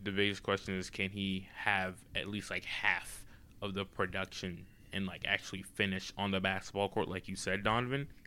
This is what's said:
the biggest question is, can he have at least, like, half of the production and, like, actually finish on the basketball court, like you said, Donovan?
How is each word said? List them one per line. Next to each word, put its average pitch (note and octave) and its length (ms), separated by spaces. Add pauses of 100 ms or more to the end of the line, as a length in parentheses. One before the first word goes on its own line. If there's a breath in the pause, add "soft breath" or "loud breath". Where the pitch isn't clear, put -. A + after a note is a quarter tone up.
the G2 100
biggest G2+ 300
question G2 360
is, F#2 120
can F#2+ 200
he F#2+ 440
have F#2+ 400 (200)
at F2+ 140
least, G2+ 220
like, F#2 140
half - 600 (360)
of G2+ 140
the G2 100
production F#2+ 800 (260)
and, F#2+ 140
like, E2+ 200
actually G2 360
finish F#2+ 560
on G2 140
the F#2+ 80
basketball G2 480
court, G2+ 200
like F#2 200
you F#2+ 80
said, F#2+ 260
Donovan? B2 460 (180)